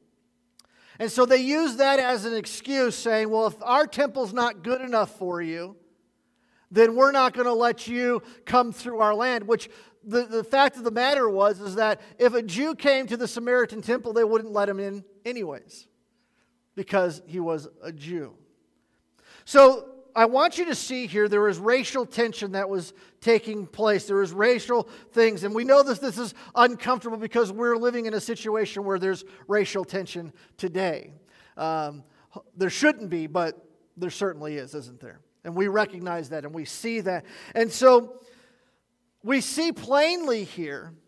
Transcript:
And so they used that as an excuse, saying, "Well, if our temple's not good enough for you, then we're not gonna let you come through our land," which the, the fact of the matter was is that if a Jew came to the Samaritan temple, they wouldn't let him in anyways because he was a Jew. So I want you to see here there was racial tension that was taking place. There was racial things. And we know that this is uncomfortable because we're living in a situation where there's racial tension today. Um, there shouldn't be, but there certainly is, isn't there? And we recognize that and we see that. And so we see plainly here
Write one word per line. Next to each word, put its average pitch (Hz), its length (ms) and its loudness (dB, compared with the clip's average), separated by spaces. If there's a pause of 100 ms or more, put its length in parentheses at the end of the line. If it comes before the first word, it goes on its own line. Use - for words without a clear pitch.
(1000)
And 220 140 -6
so 247 140 4
they 254 160 6
used 285 380 0
that 269 200 4
as 247 240 -2
an 226 100 -6
excuse, 254 640 -4
saying, 220 320 0
"Well, 220 180 2
if 214 140 -4
our 262 260 2
temple's 262 460 -2
not 233 300 -2
good 247 180 -2
enough 233 380 -2
for 175 240 -6
you, 170 340 -10 (1000)
then 226 220 6
we're 269 160 6
not 262 220 4
gonna 247 180 0
let 233 340 0
you 240 360 -2 (240)
come 247 260 2
through 233 280 -6
our 214 140 4
land," 233 320 -2
which 226 220 -2 (360)
the, 233 200 0
the 220 180 -4
fact 269 360 2
of 233 60 -8
the 233 60 -2
matter 254 380 2
was 196 320 2
is 196 140 -10
that 214 260 0 (180)
if 240 140 4
a 240 80 0
Jew 233 340 -4
came 269 340 0
to 233 100 -4
the 240 100 -4
Samaritan 233 540 -2
temple, 233 320 -4
they 226 100 4
wouldn't 220 300 0
let 202 160 0
him 196 100 -6
in 196 240 -10 (220)
anyways 202 600 -10 (880)
because 185 520 -2
he 175 140 -8
was 160 280 -6 (140)
a 165 100 -14
Jew. 151 400 -10 (1120)
So 269 420 8 (300)
I 226 80 6
want 262 320 4
you 349 80 -4
to 311 100 -2
see 254 320 -6
here 208 220 0
there 208 140 2
was 196 160 0
racial 247 480 0
tension 220 460 -4
that 196 180 -4
was 180 240 -6 (260)
taking 214 460 0
place. 214 400 0
There 196 100 0
was 190 160 0
racial 233 560 0 (240)
things. 220 320 2
And 202 100 -6
we 233 100 -2
know 277 180 8
that 262 180 -4
this 233 160 -4
is 233 160 -8 (220)
uncomfortable 233 640 2
because 220 340 0
we're 233 240 0
living 240 300 -2
in 214 80 -4
a 202 60 -4
situation 214 640 -4
where 190 140 -2
there's 185 260 -4 (220)
racial 196 380 -2
tension 175 480 -10 (240)
today. 175 560 -6 (460)
Um, 156 440 -6 (540)
there 180 140 -2
shouldn't 226 400 0
be, 165 160 -6
but 165 360 -4 (360)
there 175 120 -6
certainly 151 460 -6
is, 135 180 -12
isn't 123 260 -16
there? 123 200 -20 (240)
And 170 120 -12
we 196 120 2
recognize 180 600 -4
that 151 160 -8
and 156 100 -14
we 160 100 -10
see 226 360 -6
that. 180 240 -4 (300)
And 226 180 0
so 247 480 4 (1040)
we 254 180 2
see 330 320 -2
plainly 285 720 0
here 151 480 -10 (160)